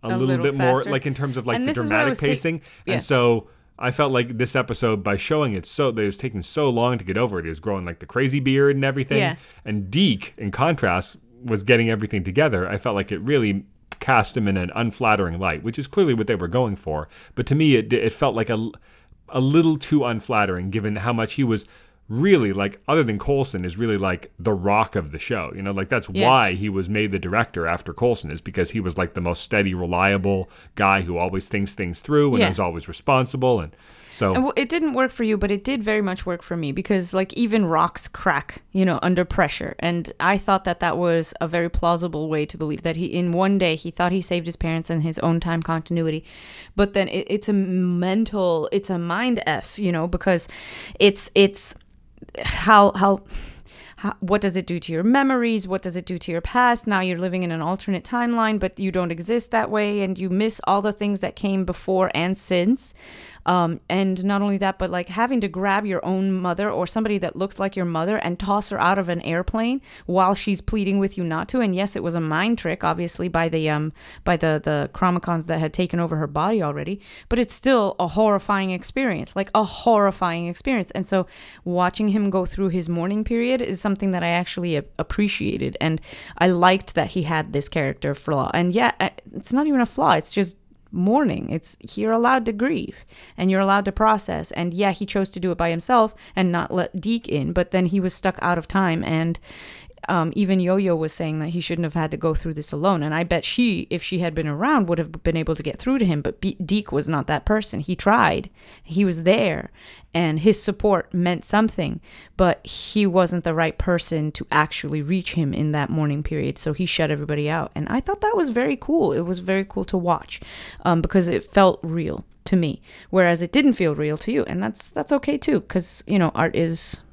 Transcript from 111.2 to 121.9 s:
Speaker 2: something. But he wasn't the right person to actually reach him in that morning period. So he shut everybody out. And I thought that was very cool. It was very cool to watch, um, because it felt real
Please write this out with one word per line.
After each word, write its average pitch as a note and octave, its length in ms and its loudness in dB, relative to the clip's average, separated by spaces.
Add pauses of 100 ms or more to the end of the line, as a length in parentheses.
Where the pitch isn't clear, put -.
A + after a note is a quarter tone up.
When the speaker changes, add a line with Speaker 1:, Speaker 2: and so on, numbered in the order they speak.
Speaker 2:
something. G#3+ 540 0 (380)
But - 280 2
he - 400 0
wasn't F3 380 2
the E3 100 0
right D#3+ 240 0
person D#3+ 560 -2
to - 180 -10
actually D3+ 500 0
reach F3 320 -2
him D3+ 200 0
in D3+ 200 0
that D3 160 -2
morning D3+ 340 0
period. C#3+ 340 -4
So D#3 160 -4
he F3+ 120 -2
shut D#3+ 260 0
everybody D3 380 -2
out. D#3+ 260 -4
And D3+ 140 -4
I A#3+ 100 0
thought G4+ 220 -4
that G#4+ 160 2
was D#4+ 120 2
very B3+ 280 0
cool. D4 340 0
It - 100 0
was F3 180 -4
very F#3+ 260 -2
cool F#3+ 200 -6
to - 120 -2
watch, F3 420 -2 (460)
um, E3 160 4
because F3 260 2
it - 160 0
felt F#3+ 400 4
real D#3+ 420 -4 (200)